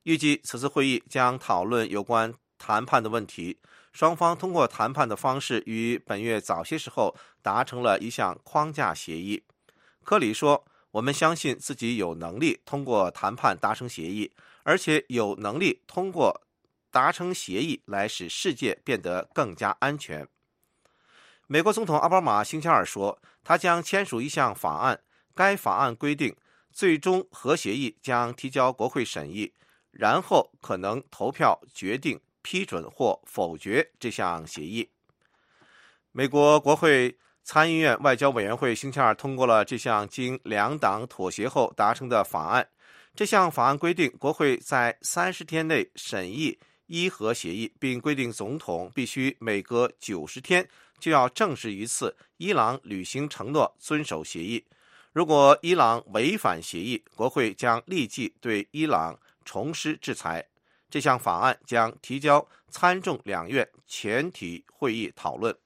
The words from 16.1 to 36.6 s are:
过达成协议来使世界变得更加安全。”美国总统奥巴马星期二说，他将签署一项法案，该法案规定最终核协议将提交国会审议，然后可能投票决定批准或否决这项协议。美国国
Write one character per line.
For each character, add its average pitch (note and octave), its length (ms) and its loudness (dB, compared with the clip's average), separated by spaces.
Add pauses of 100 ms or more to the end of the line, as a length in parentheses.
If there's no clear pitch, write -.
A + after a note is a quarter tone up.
过 C3+ 300 2 (500)
达 C3 200 4
成 F3+ 200 -6
协 G2+ 300 -4
议 D#3 240 -4
来 G2+ 220 -2
使 F2+ 200 -8
世 D3+ 260 -2
界 A#2 300 -2
变 A#2+ 160 -2
得 F2 340 -4
更 A2 220 -2
加 G2+ 140 -2 (100)
安 C#3+ 180 -2
全。” D2+ 300 -12 (1200)
美 D3+ 160 2
国 G#3 100 2
总 G#3+ 140 -2
统 D#3 120 0
奥 - 120 4
巴 F#3 100 6
马 G#2+ 240 2
星 D#3 160 -6
期 D#3 80 -4
二 B2 180 4
说， G2+ 340 -6 (240)
他 E3+ 140 4
将 E3+ 240 2
签 G3 240 -2
署 A#2 160 -4
一 D3 80 -6
项 B2+ 240 0
法 D#2 240 -4
案， A#2+ 220 0 (340)
该 G3 220 2
法 G2 220 0
案 A#2+ 180 0
规 D3 200 -2
定 C#3+ 200 -2 (360)
最 E3+ 260 2
终 F#3 340 0
核 C#3 240 0
协 G#2+ 200 -4
议 C3 260 -6
将 A#2+ 320 -2
提 C3 160 -10
交 C3 220 2
国 A2 160 -2
会 C3 160 -2
审 D2+ 260 -8
议， G2+ 220 -8 (400)
然 A#2 300 2
后 D3+ 300 2 (100)
可 F#2+ 160 -4
能 G2+ 320 -4
投 A2+ 220 -4
票 - 280 2 (140)
决 G2+ 240 -6
定 C3+ 220 -4 (240)
批 F#3 200 -4
准 E2+ 260 -8
或 - 360 0
否 E2+ 320 -4
决 A#2 420 -2
这 A#2 120 -6
项 E2+ 340 -4
协 D2+ 180 -12
议。 G#2+ 260 -6 (1200)
美 C3 160 -2
国 D3 320 8
国 C#3+ 160 6